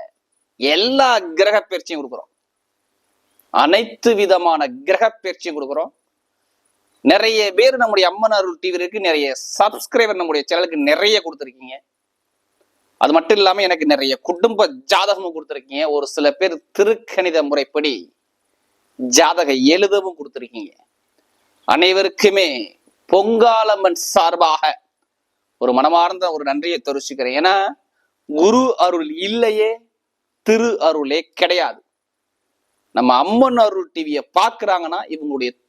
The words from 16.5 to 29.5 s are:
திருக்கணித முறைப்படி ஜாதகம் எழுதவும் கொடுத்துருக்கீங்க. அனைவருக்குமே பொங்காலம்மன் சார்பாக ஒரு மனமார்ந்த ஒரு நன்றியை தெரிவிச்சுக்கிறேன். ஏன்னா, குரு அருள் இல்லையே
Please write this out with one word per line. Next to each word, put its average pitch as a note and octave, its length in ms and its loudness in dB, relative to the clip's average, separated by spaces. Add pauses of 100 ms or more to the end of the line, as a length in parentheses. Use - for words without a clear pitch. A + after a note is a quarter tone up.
திருக்கணித F#3 720 0
முறைப்படி D3 440 -2 (1200)
ஜாதகம் D#3 460 2 (140)
எழுதவும் F#3+ 420 -2
கொடுத்துருக்கீங்க. A#2+ 540 -16 (1000)
அனைவருக்குமே F#3+ 760 2 (640)
பொங்காலம்மன் G#3+ 840 2 (120)
சார்பாக E3 640 2 (880)
ஒரு B2 140 2
மனமார்ந்த E3+ 480 2 (100)
ஒரு D3 120 -10
நன்றியை D3 380 -4
தெரிவிச்சுக்கிறேன். C3+ 540 -6
ஏன்னா, F#3 140 4 (840)
குரு A#3 240 4 (220)
அருள் E3 240 -2 (160)
இல்லையே A3 440 0 (800)